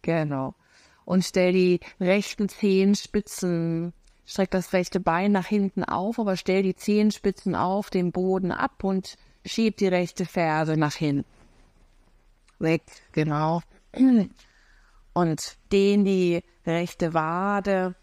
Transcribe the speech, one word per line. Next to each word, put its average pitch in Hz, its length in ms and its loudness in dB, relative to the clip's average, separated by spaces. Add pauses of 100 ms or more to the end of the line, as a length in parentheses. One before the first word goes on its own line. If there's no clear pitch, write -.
Genau. 147 540 -4 (480)
Und 180 220 0
stell 185 260 2
die 180 300 4 (180)
rechten 196 480 0
Zehenspitzen, 185 1400 0 (340)
streck - 260 -4
das 185 200 -4
rechte 180 300 -2
Bein 185 320 0
nach 185 140 0
hinten 202 360 -2
auf, 196 360 -4
aber 196 180 -2
stell 190 240 0
die 190 140 0
Zehenspitzen 208 800 0
auf 185 340 -2
den 180 240 -2
Boden 185 380 0
ab - 320 -4
und 190 340 -4 (260)
schieb 220 340 0
die 196 100 2
rechte 180 380 0
Ferse 160 520 0
nach 147 160 0
hinten. 143 320 -2 (1300)
Weg, 165 240 0 (280)
genau. 156 500 -2 (1500)
Und 165 440 -2 (140)
dehn 202 340 4
die 180 380 2 (220)
rechte 170 480 -4
Wade. 185 880 -2